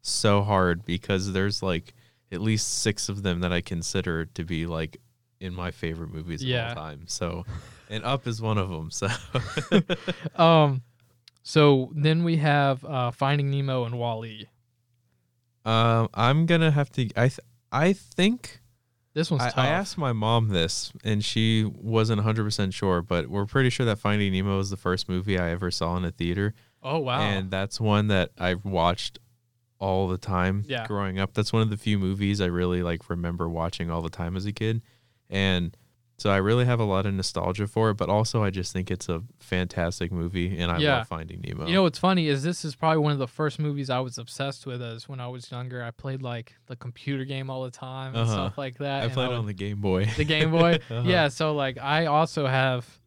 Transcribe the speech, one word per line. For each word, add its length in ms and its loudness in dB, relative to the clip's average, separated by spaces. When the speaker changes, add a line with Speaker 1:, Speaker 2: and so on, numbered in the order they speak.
Speaker 1:
so 400 4
hard 440 2
because 480 -2
there's, 280 0
like, 320 -4
at 100 -6
least 400 0
six 280 -2
of 120 -6
them 200 0
that 120 0
I 80 0
consider 640 -4
to 180 -10
be, 220 -4
like, 320 -6
in 120 -10
my 180 -6
favorite 400 -8
movies 300 -10
of 60 -6
Speaker 2:
Yeah. 220 -2
Speaker 1:
all 60 -10
time. 320 -12
So, 380 -6
and 160 -6
Up 220 -2
is 140 -6
one 160 0
of 140 0
'em, 200 -6
so. 180 -2
<laughs> 640 0
Speaker 2:
Um, 440 6
so 520 6
then 280 2
we 140 2
have, 480 2
uh, 260 -2
Finding 400 0
Nemo 340 -2
and 120 -6
Wall-E. 500 -6
Speaker 1:
Um, 480 4
I'm 320 4
gonna 260 4
have 220 2
to, 100 0
I 120 4
th-, 120 -2
I 220 4
think 680 0
Speaker 2:
This 160 -2
one's 140 2
Speaker 1:
I, 60 2
Speaker 2:
tough. 80 -2
Speaker 1:
I 100 4
asked 300 0
my 160 0
mom 360 2
this, 420 0
and 200 0
she 420 2
wasn't 540 0
a 40 0
hundred 220 2
percent 280 -2
sure, 280 2
but 260 -2
we're 180 -4
pretty 240 2
sure 160 0
that 140 0
Finding 340 2
Nemo 240 0
was 120 -2
the 80 -6
first 320 -2
movie 280 -2
I 120 0
ever 200 -4
saw 280 0
in 80 -2
a 60 -2
theater. 420 -2
Speaker 2:
Oh, 180 -4
wow. 220 -2
Speaker 1:
And 300 -2
that's 280 -4
one 280 4
that 320 2
I've 260 0
watched 540 0
all 280 0
the 100 -2
time 500 0
Speaker 2:
Yeah. 200 -4
Speaker 1:
growing 320 -2
up. 140 -2
That's 200 0
one 80 4
of 80 2
the 80 -2
few 220 0
movies 420 2
I 60 2
really, 360 2
like, 260 -4
remember 400 -2
watching 420 -4
all 100 -2
the 80 -6
time 260 -6
as 100 -6
a 60 -4
kid. 300 -2
And 460 0
so 120 0
I 80 6
really 280 4
have 140 2
a 40 2
lot 240 0
of 80 0
nostalgia 500 -2
for 240 2
it, 80 0
but 120 -2
also 340 2
I 80 0
just 220 -6
think 180 -2
it's 180 -4
a 140 -2
fantastic 720 -2
movie, 480 -2
and 120 0
I 60 0
Speaker 2:
Yeah. 200 2
Speaker 1:
love 100 -4
Finding 340 -10
Nemo. 240 -8
Speaker 2:
You 80 -2
know 80 6
what's 160 2
funny 300 2
is 160 0
this 200 -4
is 120 -8
probably 240 2
one 120 2
of 60 0
the 100 -2
first 300 -4
movies 320 -4
I 120 0
was 180 -8
obsessed 480 -8
with 160 -8
as 260 -12
when 100 -12
I 100 -8
was 200 -14
younger. 340 -8
I 60 -8
played, 320 -8
like, 320 -8
the 80 -12
computer 500 -6
game 240 -8
all 140 -6
the 80 -8
time 420 -12
and 40 -2
Speaker 1:
Uh-huh. 140 2
Speaker 2:
stuff 280 -2
like 200 -8
that, 220 -2
Speaker 1:
I 40 -2
Speaker 2:
and 80 -2
Speaker 1:
played 160 0
Speaker 2:
I 20 -2
Speaker 1:
it 20 -2
on 120 -2
Speaker 2:
would 40 -4
Speaker 1:
the 40 -6
Game 280 -6
Boy. 240 2
Speaker 2:
The 80 2
Game 260 2
Boy? 220 4
Speaker 1:
<laughs> 80 -20
Uh-huh. 180 -2
Speaker 2:
Yeah, 200 4
so, 260 -2
like, 240 -2
I 260 0
also 400 2
have 420 0